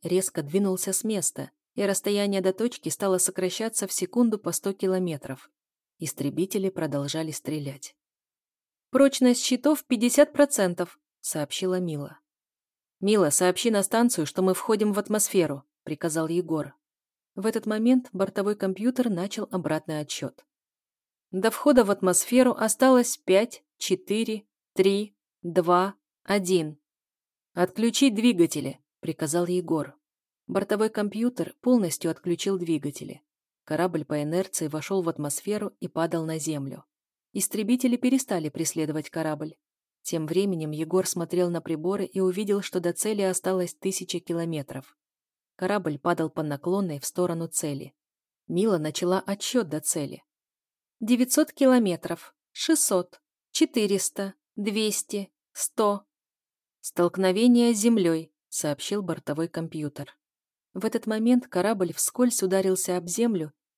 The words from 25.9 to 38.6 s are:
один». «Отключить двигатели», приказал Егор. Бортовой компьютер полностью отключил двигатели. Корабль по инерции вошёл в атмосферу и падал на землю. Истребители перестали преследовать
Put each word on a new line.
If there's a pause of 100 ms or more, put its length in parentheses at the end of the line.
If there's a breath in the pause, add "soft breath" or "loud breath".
один». (720)
«Отключить
двигатели», (260)
приказал
Егор. (520)
Бортовой
компьютер
полностью
отключил
двигатели. (420)
Корабль
по
инерции
вошёл
в
атмосферу
и
падал
на
землю. (460)
Истребители
перестали
преследовать